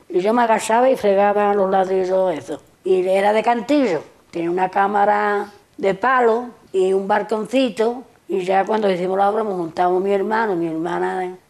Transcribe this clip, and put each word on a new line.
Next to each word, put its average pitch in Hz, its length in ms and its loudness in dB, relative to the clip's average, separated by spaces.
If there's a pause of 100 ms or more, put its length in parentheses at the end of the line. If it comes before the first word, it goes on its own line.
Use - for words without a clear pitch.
(100)
Y 175 100 0
yo 208 140 2
me 240 80 2
agachaba 226 480 2
y 262 60 2
fregaba 202 580 2
los 196 160 2
ladrillos 185 640 0
esos. 147 260 -10 (240)
Y 185 240 2
era 196 240 2
de 220 100 2
cantillo, 240 600 0 (280)
tenía 170 200 -4
una 185 180 0
cámara 202 840 0 (280)
de 196 160 0
palo 247 540 0 (260)
y 190 180 2
un 196 160 -2
balconcito. 220 960 -2 (260)
Y 180 160 -4
ya 190 200 2
cuando 214 260 0
hicimos 185 280 -2
la 202 100 2
obra, 214 140 -2
nos 202 140 -4
juntamos 180 460 -2
mi 196 80 0
hermano, 208 440 0
mi 170 120 -2
hermana 175 520 -4
de, 185 160 -8 (160)